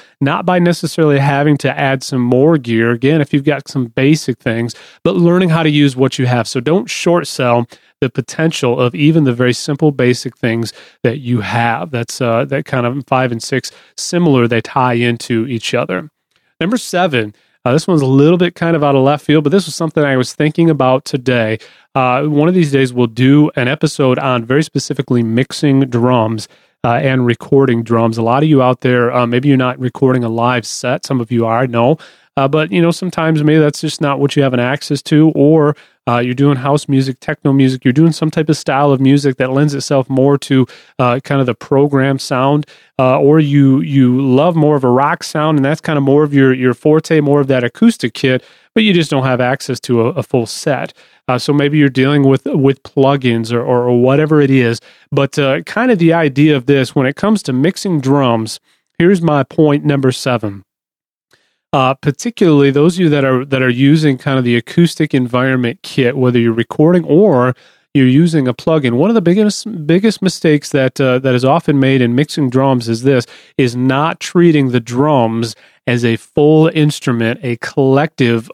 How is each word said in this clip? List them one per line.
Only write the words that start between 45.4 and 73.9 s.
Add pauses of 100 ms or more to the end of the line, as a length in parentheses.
and
that's
kind
of
more
of
your,
your
forte,
more
of
that
acoustic
kit, (300)
but
you
just
don't
have
access
to
a,
a
full
set. (360)
Uh,
so
maybe
you're
dealing
with,
with
plugins
or,
or,
or
whatever
it
is. (320)
But,
uh,
kind
of
the
idea
of
this,
when
it
comes
to
mixing
drums, (380)
here's
my
point
number
seven. (1080)
Uh,
particularly
those
of
you
that
are,
that
are
using
kind
of
the
acoustic
environment
kit,
whether
you're
recording
or (380)
you're
using
a
plugin,
one
of
the
biggest,
biggest
mistakes
that,
uh,
that
is
often
made
in
mixing
drums
is
this, (320)
is
not